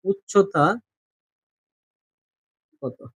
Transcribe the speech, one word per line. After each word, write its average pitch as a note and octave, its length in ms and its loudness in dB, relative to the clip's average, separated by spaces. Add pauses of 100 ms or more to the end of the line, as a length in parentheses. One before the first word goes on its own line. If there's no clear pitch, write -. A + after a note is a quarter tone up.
উচ্চতা G3 600 0 (2250)
কত? B2+ 160 -10 (180)